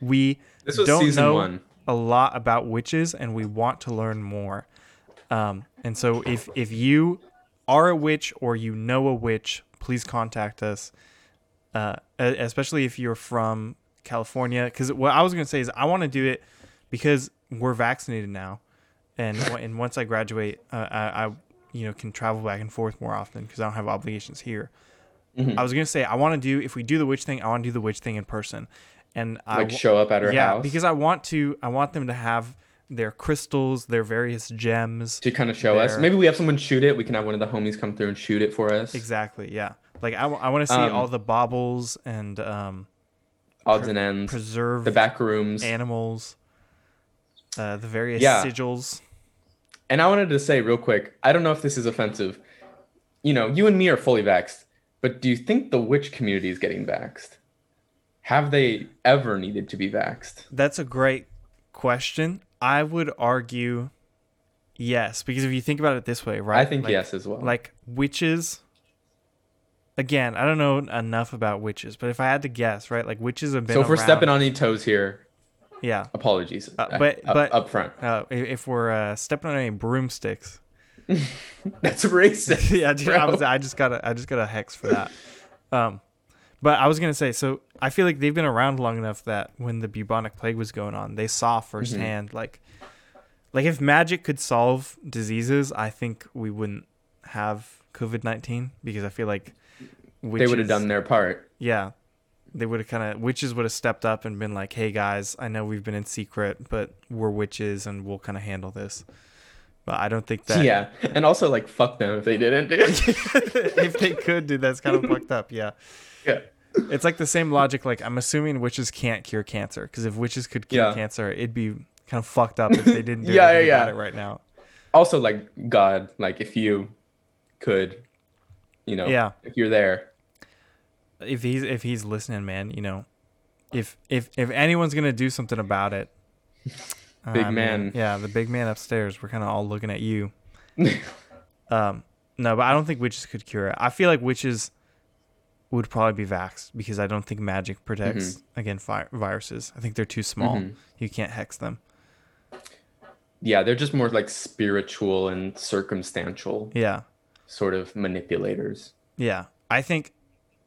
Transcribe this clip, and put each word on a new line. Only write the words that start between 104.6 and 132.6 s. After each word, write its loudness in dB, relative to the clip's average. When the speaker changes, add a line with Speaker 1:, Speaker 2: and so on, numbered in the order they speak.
Speaker 1:
"Hey -2
guys, -2
I -8
know -6
we've -6
been -6
in -6
secret, -6
but -4
we're -2
witches -4
and -10
we'll -8
kinda -8
handle -8
this." -12
But -4
I -2
don't -4
think -6
that 4
Speaker 2:
Yeah. 4
And 4
also, 6
like, 0
fuck 0
them 0
if -6
they 4
didn't, 4
dude. 4
Speaker 1:
<laughs> 8
If 2
they 2
could, -2
dude, 0
that's 0
kinda 2
fucked -2
up, -4
yeah. -6
Speaker 2:
Yeah. 2
Speaker 1:
It's 0
like 2
the -2
same 0
logic, 2
like, -4
I'm -6
assuming -2
witches -4
can't -4
cure -4
cancer, -8
'cause -8
if -6
witches -4
could -8
cure 4
Speaker 2:
Yeah. -2
Speaker 1:
cancer, -4
it'd -6
be -4
kinda -4
fucked 0
up 4
if 6
they 6
didn't -4
do 0
Speaker 2:
<laughs> 8
Yeah, 12
Speaker 1:
anything 8
Speaker 2:
yeah, 8
Speaker 1:
about 4
Speaker 2:
yeah. -4
Speaker 1:
it -8
right -6
now. -8
Speaker 2:
Also, 8
like, 0
God, 4
like, -4
if -10
you 0
could, 0
you -4
know, -2
Speaker 1:
Yeah. 2
Speaker 2:
if -18
you're 2
there. 2
Speaker 1:
If -6
he's, 0
if -4
he's -4
listening, -6
man, -6